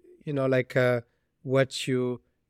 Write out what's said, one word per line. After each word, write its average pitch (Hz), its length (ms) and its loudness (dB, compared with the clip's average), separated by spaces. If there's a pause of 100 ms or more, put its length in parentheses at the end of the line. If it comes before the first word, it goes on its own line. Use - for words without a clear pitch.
(240)
you 156 80 -8
know, 135 140 -2
like, 131 320 0
uh, 123 240 2 (420)
what 131 440 0
you 127 340 -2 (280)